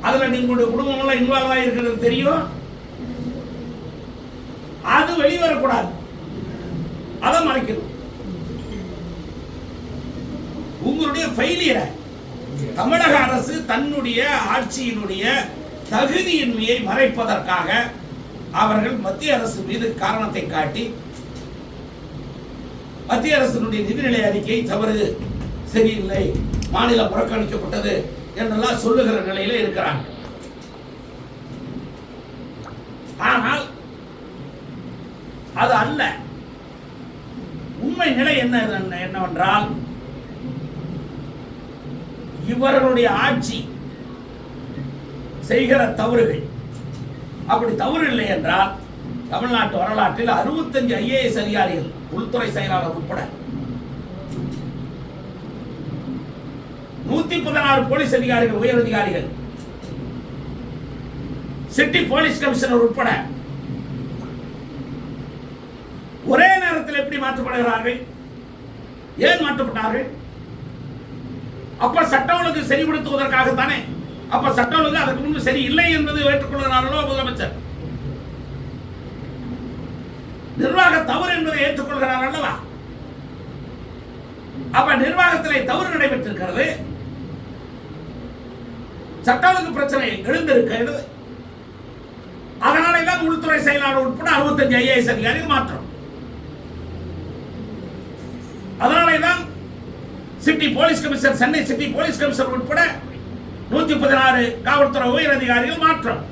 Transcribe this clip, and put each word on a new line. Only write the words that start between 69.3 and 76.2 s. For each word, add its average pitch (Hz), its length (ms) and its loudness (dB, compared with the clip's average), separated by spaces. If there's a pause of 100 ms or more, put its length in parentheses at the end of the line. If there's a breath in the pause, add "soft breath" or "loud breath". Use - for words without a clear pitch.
மாற்றப்பட்டார்கள்? 233 600 0 (1800)
அப்ப 285 280 4
சட்ட 269 260 4
ஒழுங்கு 302 320 0
சரிபடுத்துவதற்காகத்தானே. 269 1080 2 (560)
அப்ப 262 240 2
சட்ட 240 220 2
ஒழுங்கு 302 200 4
அதற்கு 254 240 0
முன்பு 302 220 0
சரி 262 140 2 (100)
இல்லை 339 160 6 (100)
என்பது 294 320 0